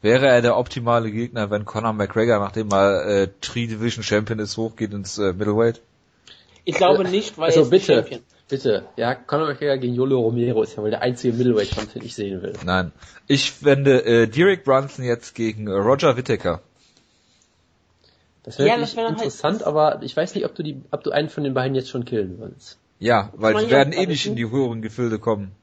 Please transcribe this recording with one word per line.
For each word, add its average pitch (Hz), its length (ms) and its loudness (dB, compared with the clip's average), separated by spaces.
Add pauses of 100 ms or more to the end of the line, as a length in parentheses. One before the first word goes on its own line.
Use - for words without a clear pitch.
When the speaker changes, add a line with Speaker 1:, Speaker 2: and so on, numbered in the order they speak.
Speaker 1:
Wäre 127 240 4
er 120 160 6
der 120 120 4
optimale 117 540 0
Gegner, 110 400 -6
wenn 104 160 -2
Conor 110 280 -4
McGregor, 110 440 2
nachdem 101 340 -4
er, 98 360 4
äh, 98 200 2 (140)
Tri-Division 113 600 -4
Champion 107 340 -2
ist, 107 180 -8
hochgeht 113 380 -6
ins, 98 240 -10
äh, 98 160 0
Middleweight? 107 480 0 (840)
Speaker 2:
Ich 170 120 -4
glaube 190 300 4
Speaker 3:
Äh, 180 40 -4
Speaker 2:
nicht, 190 300 -4
weil 160 80 0
Speaker 3:
also 160 140 6
Speaker 2:
er - 20 6
ist 123 80 2
Speaker 3:
bitte, 190 240 4
Speaker 2:
Champion. 117 240 -2 (300)
Speaker 3:
bitte. 131 340 -2 (140)
Ja, 120 180 0
Conor 151 320 -2
McGregor 139 300 -2
gegen 123 180 -4
Yoel 131 180 0
Romero 120 480 0
ist - 140 -4
ja 107 80 -8
wohl 107 80 -2
der - 100 -4
einzige 123 340 -2
Middleweight-Kampf, 110 580 0
den - 100 -14
ich - 100 -14
sehen 98 300 -8
will. - 100 -10 (100)
Speaker 1:
Nein. 90 280 0 (360)
Ich 139 240 0
fände, 139 520 4
äh, 117 240 4
Derek 180 380 2
Brunson 135 400 0
jetzt 120 300 -4
gegen, 107 320 -4
äh, 101 40 -4
Roger 120 460 2
Whittaker. 98 440 -2 (1800)
Speaker 3:
Das 120 160 -16
wäre 143 80 4
Speaker 2:
Ja, 220 60 4
Speaker 3:
natürlich 233 160 -2
Speaker 2:
das - 80 -10
wäre 226 100 -2
dann 220 100 -4
halt 220 80 -4
Speaker 3:
interessant, 160 380 -4
aber 151 400 0
ich - 140 -8
weiß 185 180 -4
nicht, - 100 -4
ob - 100 -8
du 170 80 -8
die, 143 180 -10 (100)
ob 143 120 -8
du 147 80 -4
einen 147 180 -2
von 151 140 -8
den 135 100 -4
beiden 131 220 -2
jetzt 131 140 -4
schon 120 160 -6
killen 98 340 -4
willst. - 380 -18 (220)
Speaker 1:
Ja, 107 360 2
weil 110 160 2
Speaker 2:
Ich - 40 4
meine, 214 120 0
Speaker 1:
sie 127 40 2
werden 139 220 4
Speaker 2:
ja, 180 80 0
Speaker 1:
eh 190 60 2
nicht 160 180 -2
in 208 100 -4
die 117 140 -4
höheren 117 320 -2
Gefilde 110 380 -4
kommen. 101 320 -2 (120)